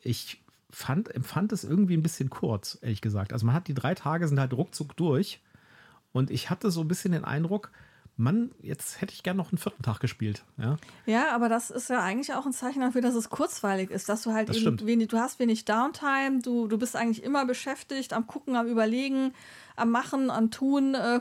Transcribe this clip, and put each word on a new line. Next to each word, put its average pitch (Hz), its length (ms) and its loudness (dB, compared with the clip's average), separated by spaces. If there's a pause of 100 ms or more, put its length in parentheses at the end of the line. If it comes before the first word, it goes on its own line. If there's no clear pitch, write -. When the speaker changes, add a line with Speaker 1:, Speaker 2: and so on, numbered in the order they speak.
Speaker 1:
Ich - 400 -4 (280)
fand, - 440 -4
empfand 156 380 -2
es 202 100 -2
irgendwie 180 340 4
ein 160 60 4
bisschen 156 280 -2
kurz, - 520 -2
ehrlich 110 200 -2
gesagt. 101 300 0
Also 113 140 0
man 120 80 4
hat 180 140 -2
die 147 60 -2
drei 135 200 0
Tage, 165 320 0
sind 143 140 4
halt 131 140 0
ruckzuck 147 420 -4
durch. 165 440 2 (720)
Und 131 180 2
ich - 200 -4
hatte 190 200 0
so 165 120 0
ein 156 60 0
bisschen 180 240 0
den 160 120 0
Eindruck, 170 480 -2 (460)
„Mann, 202 320 2 (100)
jetzt - 400 -8
hätte - 140 -6
ich - 80 -16
gern 185 160 -2
noch 180 120 -4
einen 180 60 2
vierten - 260 -6
Tag 110 180 -2
gespielt.“ 107 440 -4 (140)
Ja? 131 180 0 (300)
Speaker 2:
Ja, 240 280 2
aber 233 140 2
das 226 220 0
ist - 180 -6
ja 247 140 0
eigentlich 226 320 -2
auch 262 100 -4
ein 277 80 -2
Zeichen 262 280 -4
dafür, 254 200 2
dass 240 140 2
es 226 160 -2
kurzweilig 196 600 -2
ist, 190 200 -4
dass 220 120 -2
du 226 120 -2
halt 220 160 0
Speaker 1:
Das 226 60 2
Speaker 2:
eben 220 200 2
Speaker 1:
stimmt. 208 100 -6
Speaker 2:
wenig, 226 220 2
du 226 100 0
hast 240 200 -2
wenig 226 260 2
Downtime, 269 800 2
du, 240 260 0
du 220 80 2
bist 233 200 -2
eigentlich 226 260 0
immer 277 240 2
beschäftigt, 269 680 -4
am 226 140 -2
Gucken, 262 300 -4
am 233 100 2
Überlegen, 254 640 2 (420)
am 233 160 2
Machen, 254 400 2
am 220 200 2
Tun, 269 440 2
äh, 240 260 2